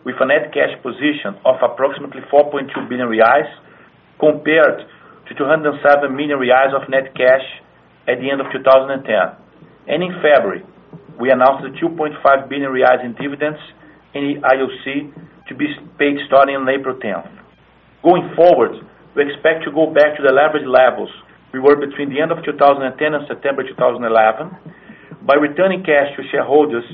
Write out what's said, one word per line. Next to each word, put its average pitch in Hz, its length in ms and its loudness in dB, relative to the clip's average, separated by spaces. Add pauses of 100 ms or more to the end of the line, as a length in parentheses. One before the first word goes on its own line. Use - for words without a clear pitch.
with 131 160 -10
a 131 80 2
net 151 240 0
cash 139 320 -2
position 123 640 -6
of 127 160 2
approximately 139 640 -4
four 147 240 2
point 139 240 -6
two 131 140 -8
billion 123 180 -4
reais, 113 400 4 (720)
compared 151 640 2 (480)
to - 80 -16
two 147 80 -4
hundred 147 400 0
seven 143 320 2
million 143 240 -4
reais 131 320 2
of 135 160 -6
net 135 260 -4
cash 131 300 2 (640)
at 123 100 0
the 131 80 -8
end 139 140 -4
of 135 100 -8
two - 140 -6
thousand 135 240 6
and 135 160 -6
ten. 101 320 0 (500)
And 151 160 -2
in 180 160 -8
February, 123 460 2 (500)
we 123 160 -2
announced 131 320 2
the 135 160 -12
two 165 160 -4
point 151 240 -6
five 135 320 0
billion 139 240 -6
reais 127 240 4
in 120 160 -10
dividends 147 440 -8 (520)
and 143 320 -6
I 135 160 4
O 135 80 -2 (160)
C 143 240 -8 (400)
to - 80 -16
be 147 160 -6 (240)
paid 143 320 0
starting 139 320 4
on 131 80 -4
April 131 320 -4
tenth. 92 320 -8 (720)
Going 170 320 2
forward, 156 400 4 (400)
we 143 80 2
expect 160 400 -2
to 151 80 -8
go 156 160 0
back 151 320 2
to 139 80 -10
the 131 80 4
leverage 147 320 0
levels 127 400 2 (480)
we 131 80 -8
were 143 160 4
between 139 320 -8
the 131 80 -6
end 165 160 -2
of 165 80 -14
two 151 160 -6
thousand 139 240 4
and 127 160 -6
ten 151 160 -2
and 143 160 -4
September 135 320 -4
two 127 160 -12
thousand 120 240 0
eleven 113 480 2 (720)
by 139 160 4
returning 185 480 -2
cash 143 320 2
to 131 80 -12
shareholders 131 560 0 (100)